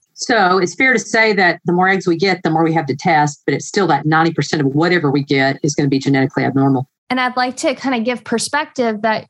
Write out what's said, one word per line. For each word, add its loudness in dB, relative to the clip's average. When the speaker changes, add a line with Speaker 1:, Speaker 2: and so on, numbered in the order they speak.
Speaker 1:
So 0
it's -2
fair 2
to 0
say 0
that 2
the 0
more 2
eggs 0
we 2
get, -2
the -2
more 4
we 2
have 0
to -2
test, 0
but -2
it's -6
still 0
that 0
ninety 2
percent -2
of 0
whatever 2
we 0
get 0
is -2
gonna 0
be 0
genetically 0
abnormal. 0
Speaker 2:
And -2
I'd -2
like -4
to -2
kind -4
of -2
give -4
perspective -4
that -2